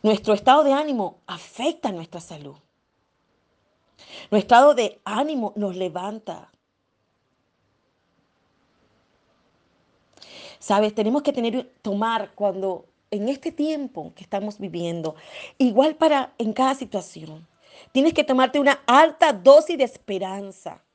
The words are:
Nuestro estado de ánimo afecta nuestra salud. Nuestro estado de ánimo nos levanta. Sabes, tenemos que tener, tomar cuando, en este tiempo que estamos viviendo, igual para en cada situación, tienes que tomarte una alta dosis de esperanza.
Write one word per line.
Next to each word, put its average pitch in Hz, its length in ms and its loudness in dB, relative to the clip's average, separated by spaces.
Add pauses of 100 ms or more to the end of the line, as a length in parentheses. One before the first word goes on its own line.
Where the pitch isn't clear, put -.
Nuestro 214 320 2
estado 269 280 4
de 277 100 4
ánimo 269 520 -4
afecta 247 640 -8
nuestra 170 300 -12
salud. 147 340 -18 (1700)
Nuestro 214 280 4
estado 285 160 8
de 226 320 -2
ánimo 240 500 -4
nos 202 200 -6
levanta. 185 760 -10 (4000)
Sabes, 208 360 0
tenemos 226 280 -2
que 285 100 -2
tener, 247 380 -6 (100)
tomar 214 540 -4
cuando, 190 500 -4 (260)
en 208 160 -6
este 285 240 -6
tiempo 294 640 -6
que - 80 -20
estamos 208 360 -8
viviendo, 170 560 -8 (420)
igual 262 380 2
para 302 420 0
en 220 160 -4
cada 262 220 0
situación, 165 720 -14 (440)
tienes 294 220 2
que 302 100 2
tomarte 262 360 0
una 285 280 2
alta 302 460 4
dosis 277 440 6
de 277 60 2
esperanza. 196 1000 -8 (120)